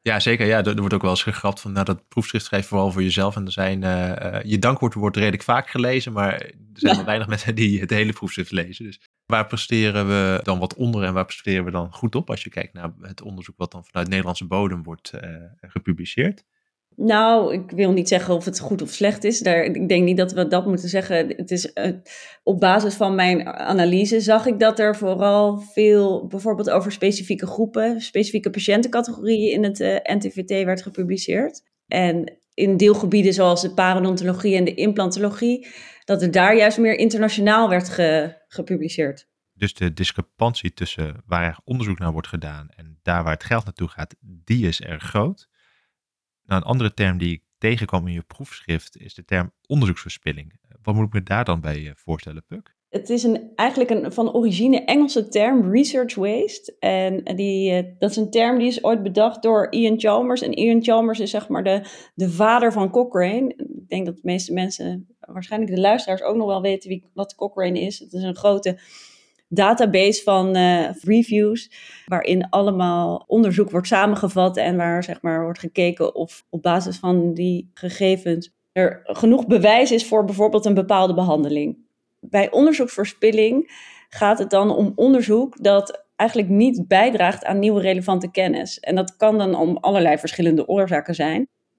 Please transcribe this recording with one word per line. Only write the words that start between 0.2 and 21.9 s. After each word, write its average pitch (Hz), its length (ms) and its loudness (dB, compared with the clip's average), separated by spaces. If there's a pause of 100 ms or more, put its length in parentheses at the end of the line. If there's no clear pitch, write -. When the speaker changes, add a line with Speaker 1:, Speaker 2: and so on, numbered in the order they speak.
Speaker 1:
zeker. 117 260 0
Ja, 110 120 2
er, 98 80 0
er 101 120 -2
wordt 101 160 -2
ook 95 80 -2
wel 95 80 0
eens 90 120 0
gegrapt 101 380 -4
van, 101 120 -10
nou, 98 120 -2
dat 92 240 -6
proefschrift - 360 -6
schrijf 98 220 -4
vooral 98 260 0
voor 95 100 -2
jezelf 98 340 -2
en 98 100 -6
er 92 60 -10
zijn, 95 300 -4
eh, 92 540 -4
eh, 104 80 -6
je 104 140 0
dankwoord 117 360 0
wordt 104 220 -4
redelijk 104 260 0
vaak 123 260 -2
gelezen, 123 440 -4
maar 101 200 -2
er - 180 -10 (220)
zijn - 200 2
Speaker 2:
Ja. - 40 2
Speaker 1:
maar 95 80 -4
weinig 107 240 -4
mensen 110 260 -4
die 101 260 0
het 95 100 -6
hele 107 220 0
proefschrift 95 380 -10
lezen. 92 340 -8
Dus 101 160 -18 (260)
waar 110 200 0
presteren 107 640 -2
we 95 340 0
dan 92 160 -2
wat 92 160 -4
onder 117 280 -2
en 92 120 -2
waar 92 100 -2
presteren 95 400 -4
we 90 60 -6
dan 85 220 -6
goed - 220 -6
op 139 160 -6
als - 120 -8
je - 80 -16
kijkt - 220 -10
naar 85 280 -12
het 95 220 -20
onderzoek 95 340 -16
wat - 160 -8
dan 85 120 -18
vanuit 87 240 -8
Nederlandse 90 380 -4
bodem 92 360 -2
wordt, 82 300 -16
eh, 85 180 -14 (300)
gepubliceerd? 92 840 -6 (520)
Speaker 2:
Nou, 220 580 2
ik 180 160 -8
wil 185 220 2
niet 185 160 0
zeggen 180 260 0
of 170 100 -2
het 185 160 -8
goed - 220 -4
of 151 80 -8
slecht 208 340 -2
is. 233 160 -2
Daar, 170 240 2
ik 180 240 -2
denk 180 160 4
niet 180 120 2
dat 185 160 0
we 180 160 -2
dat 180 180 0
moeten 180 220 -2
zeggen. 185 480 -2
Het 185 140 -10
is, 180 220 -6
eh, 190 200 -4 (500)